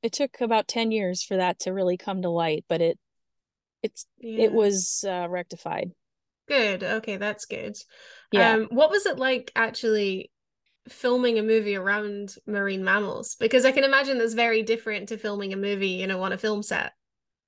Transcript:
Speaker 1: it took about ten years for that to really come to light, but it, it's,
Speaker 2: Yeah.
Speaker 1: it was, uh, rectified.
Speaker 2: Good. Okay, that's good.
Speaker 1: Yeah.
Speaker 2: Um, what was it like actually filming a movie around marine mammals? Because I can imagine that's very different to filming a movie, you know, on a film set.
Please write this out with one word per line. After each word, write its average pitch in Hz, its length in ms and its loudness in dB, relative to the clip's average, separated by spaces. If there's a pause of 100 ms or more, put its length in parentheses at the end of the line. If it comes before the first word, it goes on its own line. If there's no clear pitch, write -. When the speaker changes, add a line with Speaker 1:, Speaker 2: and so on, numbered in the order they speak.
Speaker 1:
it 233 120 -4
took - 280 -4
about 220 260 2
ten 226 240 -2
years 185 300 -2
for 196 160 -2
that 180 220 0
to 185 140 -6
really 180 240 0
come 190 260 -4
to 180 80 0
light, 165 360 0
but 165 140 0
it, 165 160 2 (840)
it's, - 240 -8 (100)
Speaker 2:
Yeah. 226 280 0
Speaker 1:
it 214 60 4
was, 202 560 2
uh, 180 220 -2
rectified. 175 640 -6 (560)
Speaker 2:
Good. 214 360 0
Okay, 220 340 -4
that's 208 280 -6
good. - 320 -10 (540)
Speaker 1:
Yeah. 220 220 6
Speaker 2:
Um, 220 180 0
what 294 180 6
was 392 160 0
it 277 140 -2
like 254 360 -2
actually 214 760 -2 (560)
filming 247 500 0
a 214 60 2
movie 214 320 2
around 202 600 -4 (100)
marine 196 360 -2
mammals? 190 520 -2
Because 240 300 4
I 262 60 6
can 269 120 4
imagine 269 340 4
that's 233 160 0
very 226 300 2
different 208 460 -4
to 220 100 -8
filming 202 340 -6
a 190 40 -6
movie, 196 320 -2
you 185 180 -4
know, 185 160 -2
on 185 100 -2
a 190 60 -6
film 214 240 -2
set. - 300 -4 (540)